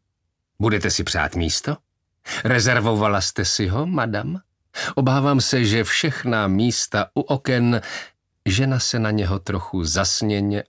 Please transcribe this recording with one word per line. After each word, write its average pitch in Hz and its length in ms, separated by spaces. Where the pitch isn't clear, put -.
Budete 107 320
si - 120
přát 78 320
místo? 87 420
Rezervovala 110 800
jste - 240
si - 220
ho, 113 180
madam? 135 540
Obávám 135 460
se, 123 240
že 110 180
všechna 117 640
místa 104 640
u 147 80
oken,“ 120 600
žena 127 340
se 120 200
na 110 120
něho 98 280
trochu 92 440
zasněně 101 840